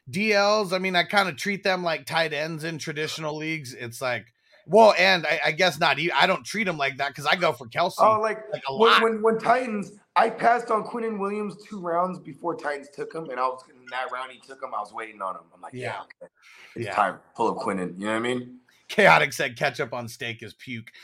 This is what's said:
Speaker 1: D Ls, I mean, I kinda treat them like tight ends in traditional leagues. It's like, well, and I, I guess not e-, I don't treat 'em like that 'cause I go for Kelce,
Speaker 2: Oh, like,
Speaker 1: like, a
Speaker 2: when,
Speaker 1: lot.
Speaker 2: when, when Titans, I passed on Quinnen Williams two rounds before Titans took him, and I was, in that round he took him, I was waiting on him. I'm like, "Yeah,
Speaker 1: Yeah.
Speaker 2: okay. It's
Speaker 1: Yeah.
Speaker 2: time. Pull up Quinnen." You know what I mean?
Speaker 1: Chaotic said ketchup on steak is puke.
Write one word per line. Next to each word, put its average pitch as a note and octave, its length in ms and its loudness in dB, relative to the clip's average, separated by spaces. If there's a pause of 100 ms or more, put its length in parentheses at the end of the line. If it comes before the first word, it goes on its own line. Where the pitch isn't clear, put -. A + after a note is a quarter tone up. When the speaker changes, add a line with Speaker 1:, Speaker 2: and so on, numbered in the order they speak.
Speaker 1:
D G3+ 240 0
Ls, G3+ 380 2
I F#3 80 0
mean, F#3 160 -2
I F3 80 4
kinda F#3 300 2
treat F#3+ 320 -4
them F#3 180 0
like D#3 220 -4
tight E3 260 0
ends D3+ 320 -6
in E3 140 -6
traditional D3+ 580 -6
leagues. D#3 380 -6
It's A#2 280 -12
like, B2 240 -4 (400)
well, G#3 320 8
and F3+ 300 4
I, D3+ 200 0
I D#3 40 0
guess D#3 300 2
not C#3+ 180 2
e-, E3 140 -2
I D3 140 4
don't D#3+ 180 0
treat G#3+ 240 -4
'em D#3+ 80 -4
like C#3 200 -2
that C#3 160 -4
'cause C#3+ 120 -8
I D#3 100 2
go F3 160 2
for C3 160 -8
Kelce, E3 320 -2
Speaker 2:
Oh, G#3+ 220 4
like, G#3+ 160 -2 (160)
Speaker 1:
like, D3 160 -8
a C3+ 80 -4
Speaker 2:
when, A3 120 8
Speaker 1:
lot. G#3+ 140 8
Speaker 2:
when, A3 180 2
when A3 160 4
Titans, A3+ 540 0 (240)
I A3+ 140 6
passed A#3 420 2
on G#3+ 140 0
Quinnen A3+ 340 -6
Williams G3+ 380 -4 (100)
two - 140 -12
rounds F3 380 0
before D#3+ 360 -8
Titans C#3+ 380 -6
took D3 200 -10
him, D#3+ 160 -8
and B2 80 -8
I B2+ 100 0
was, C3 220 -6
in B2 220 -20
that B2 220 -6
round B2+ 180 -8
he A#2+ 80 -20
took C3+ 240 -16
him, C3 100 -10
I A2 60 -4
was G#2+ 140 -10
waiting A2 280 -10
on F#2 140 -6
him. E2+ 60 -16 (120)
I'm - 60 -20
like, - 140 -16
"Yeah, B2 80 -10
Speaker 1:
Yeah. A2+ 200 -6
Speaker 2:
okay. - 300 -20 (460)
It's A#2 80 -6
Speaker 1:
Yeah. G2 100 -6
Speaker 2:
time. F#2+ 240 0 (160)
Pull A2+ 140 2
up F#2 80 -4
Quinnen." F#2 420 -4
You G2 60 -6
know A2 60 -2
what A2 60 0
I - 20 -2
mean? B2 400 -6 (300)
Speaker 1:
Chaotic D#3+ 420 6
said B2+ 260 -6
ketchup C#3 360 -4
on A#2+ 160 -8
steak A#2 340 -10
is G#2 100 -14
puke. A#2 380 -14 (120)